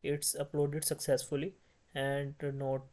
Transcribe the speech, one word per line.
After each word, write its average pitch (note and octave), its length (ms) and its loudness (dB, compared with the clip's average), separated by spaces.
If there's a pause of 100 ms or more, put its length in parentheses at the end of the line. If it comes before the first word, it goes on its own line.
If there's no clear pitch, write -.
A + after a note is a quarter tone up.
it's D3 360 2
uploaded D3 460 0
successfully D#3 680 0 (400)
and C#3 400 -2 (200)
not C3+ 280 -2 (100)